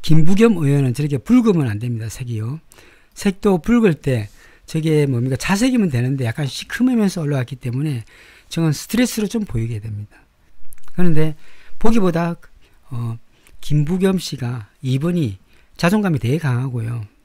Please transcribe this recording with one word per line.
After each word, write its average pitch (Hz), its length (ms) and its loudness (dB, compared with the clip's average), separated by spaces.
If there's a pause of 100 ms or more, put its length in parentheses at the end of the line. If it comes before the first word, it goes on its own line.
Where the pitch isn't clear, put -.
김부겸 185 560 8
의원은 139 360 0
저렇게 143 240 -4
붉으면 214 500 2
안 104 100 -6
됩니다. 113 320 -8
색이요. 120 500 -10 (540)
색도 196 480 -2
붉을 226 320 2
때 117 340 -4 (380)
저게 156 400 0
뭡니까? 131 300 -2
자색이면 214 520 0
되는데 127 380 -2
약간 139 200 -6
시큼하면서 220 760 -2
올라왔기 139 340 -4
때문에 127 480 -6 (460)
저건 160 220 -2
스트레스로 220 540 -4
좀 208 180 -6
보이게 113 360 -6
됩니다. 104 380 -12 (760)
그런데 156 400 8 (440)
보기보다, 170 580 4 (540)
어, 117 280 -8 (440)
김부겸 180 560 0
씨가 123 500 -10 (140)
이 131 160 -2
번이 156 400 -4 (400)
자존감이 180 400 0
되게 127 200 -2
강하고요. 120 680 -6 (180)